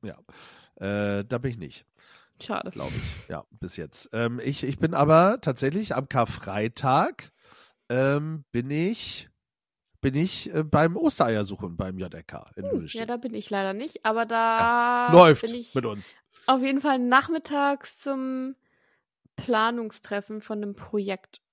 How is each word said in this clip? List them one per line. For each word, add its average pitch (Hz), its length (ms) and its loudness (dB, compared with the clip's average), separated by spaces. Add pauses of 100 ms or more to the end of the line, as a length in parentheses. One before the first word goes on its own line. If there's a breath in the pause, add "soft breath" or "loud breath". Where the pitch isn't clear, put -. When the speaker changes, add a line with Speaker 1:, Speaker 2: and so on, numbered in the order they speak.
Speaker 1:
Ja. 104 160 -14 (580 loud breath)
Äh, 101 480 -2
da 120 140 -6
bin 127 140 -4
ich 117 60 -12
nicht. - 280 -16 (560 soft breath)
Speaker 2:
Schade. - 280 -6
Speaker 1:
Glaub - 200 -8
ich. - 380 -8
Ja, 80 240 -12
bis - 240 -12
jetzt. - 360 -12
Ähm, 117 320 -2
ich, 139 200 -6
ich 135 140 -6
bin 165 160 -2
aber 160 460 6
tatsächlich 151 540 -2
am 131 140 -4
Karfreitag, 127 1200 0 (580 soft breath)
ähm, 143 600 0
bin 123 200 -2
ich, 170 580 -4 (720)
bin 135 160 0
ich, - 360 -2
äh, 156 120 0
beim 160 320 4
Ostereiersuchen 104 800 0
beim 95 220 -6
J 90 120 -6 (160)
K - 300 -16
in - 80 -12
Speaker 2:
Hm, 554 80 -4
Speaker 1:
Ludestedt. 226 280 -6
Speaker 2:
ja, 226 60 -6
da 240 100 -6
bin 233 180 -8
ich 214 160 -10
leider 196 240 -2
nicht, 254 300 -10
aber 226 220 0
da 226 320 2
Speaker 1:
Ja, 240 540 2
läuft 170 300 12
Speaker 2:
bin 226 120 -6
ich 240 200 -12
Speaker 1:
mit 131 120 -2
uns. 185 300 -8 (300)
Speaker 2:
auf 262 160 4
jeden 269 180 0
Fall 277 180 0
nachmittags 285 1000 0
zum 262 560 -6 (840)
Planungstreffen 220 1040 -4
von 208 220 -8
einem 202 120 -8
Projekt - 680 -8 (100)